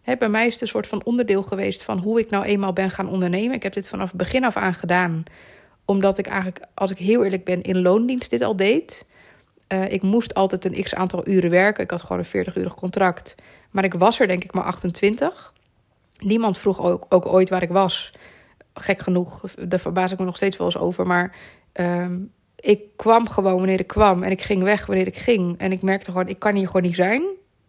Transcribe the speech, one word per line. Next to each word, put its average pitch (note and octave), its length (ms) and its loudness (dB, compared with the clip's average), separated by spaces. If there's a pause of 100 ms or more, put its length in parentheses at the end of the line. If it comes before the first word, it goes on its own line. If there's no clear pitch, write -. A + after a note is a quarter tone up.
Hè, B3 140 -2
bij B3 120 0
mij A3 180 2
is A#3 60 2
het - 100 -8
een A3 60 -6
soort G#3 180 -4
van - 180 -6
onderdeel A3 380 2
geweest G3 400 -4
van G#3+ 160 -4
hoe G#3+ 200 0
ik A3+ 120 -2
nou G3+ 140 0
eenmaal G3+ 280 0
ben F#3+ 180 0
gaan F#3+ 180 -6
ondernemen. F#3+ 480 0
Ik A3+ 60 -8
heb G3 100 -4
dit G3 160 -8
vanaf G3 200 -6
het F3+ 80 -12
begin B3+ 280 0
af A3+ 120 0
aan F#3 180 0
gedaan, E3+ 500 0 (600)
omdat G3 340 2
ik G3 80 -4
eigenlijk, F#3+ 340 -6 (140)
als F#3+ 160 -2
ik F#3 80 -10
heel G#3+ 260 2
eerlijk F#3+ 200 -2
ben, F3+ 180 -2
in F#3 200 0
loondienst A#3 480 2
dit A#3 120 0
al G#3+ 140 0
deed. A3 500 0 (600)
Eh, F#3+ 260 -2
ik G3 100 -2
moest G#3+ 320 2
altijd F#3+ 300 0
een - 180 -2
x - 120 -4
aantal F#3 340 -2
uren F3+ 220 4
werken. F#3+ 340 4
Ik F#3 60 -8
had F3 120 -4
gewoon - 160 -6
een F3+ 60 -4
veertig-urig F#3 500 -4
contract. F#3 600 -2 (360)
Maar F#3+ 140 -2
ik F#3 100 0
was F#3+ 260 4
er C4 60 4
denk F3+ 180 -2
ik - 100 -18
maar F#3 100 0
achtentwintig. G3+ 880 -2 (640)
Niemand G#3 400 0
vroeg - 240 0
ook, F3 260 0
ook F3+ 180 4
ooit F#3 240 4
waar F#3 120 0
ik E3+ 60 -4
was. F3+ 440 0 (640)
Gek - 260 -4
genoeg, F3+ 440 -2 (240)
daar F3+ 120 0
verbaas F#3 320 -2
ik F#3 60 -10
me F#3+ 60 -2
nog F3+ 120 -6
steeds G3 200 -2
wel F3 100 -2
eens F3 120 -2
over. F3 280 -2
Maar, F3+ 300 0 (360)
ehm, F3 460 -2 (380)
ik G#3 260 2 (140)
kwam A3+ 320 4
gewoon F#3+ 300 2
wanneer F#3 220 2
ik F#3 60 -2
kwam. G3 360 4
En F#3 80 0
ik F#3+ 120 -2
ging F#3+ 200 0
weg G3+ 240 0
wanneer F#3+ 200 0
ik F#3+ 100 -8
ging. F3+ 420 0
En F#3+ 140 -2
ik F#3 100 -4
merkte F#3+ 280 -2
gewoon, F#3 180 -2
ik F#3+ 100 -8
kan G#3 160 0
hier G3 120 0
gewoon F#3 160 0
niet F3 120 0
zijn. G3 280 2 (460)